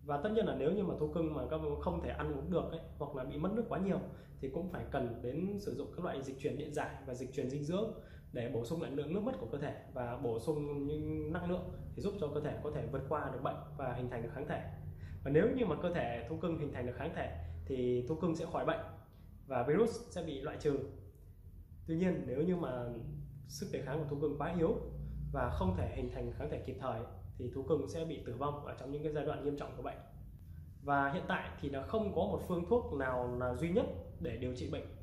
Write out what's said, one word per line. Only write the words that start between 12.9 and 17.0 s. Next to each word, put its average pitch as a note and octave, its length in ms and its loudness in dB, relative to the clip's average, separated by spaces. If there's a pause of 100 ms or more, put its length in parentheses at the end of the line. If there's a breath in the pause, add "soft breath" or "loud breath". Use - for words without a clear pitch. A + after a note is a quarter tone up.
vượt - 180 0
qua D3 240 2
được B2+ 100 -4
bệnh - 120 0 (220)
và B2+ 160 0
hình B2 160 -2
thành A#2+ 140 -2
được A#2 100 -2
kháng C#3+ 140 -4
thể. D#3 140 -2 (600 loud breath)
Và C#3 80 2
nếu E3+ 240 10
như B3 100 4
mà D3+ 160 4
cơ F3 120 2
thể A#2+ 360 0
thú D#3+ 80 -2
cưng E3 220 0
hình C#3 140 -2
thành C3 120 -2
được B2 100 -2
kháng D#3 200 -2